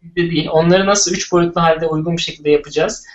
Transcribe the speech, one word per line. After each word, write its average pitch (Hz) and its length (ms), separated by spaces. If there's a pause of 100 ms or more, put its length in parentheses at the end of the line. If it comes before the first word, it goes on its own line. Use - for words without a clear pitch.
hücre 170 280
değil. 160 220
Onları 170 340
nasıl 202 260
üç - 200
boyutlu 175 300
halde 160 240
uygun 160 300
bir 170 60
şekilde 151 280
yapacağız? 151 640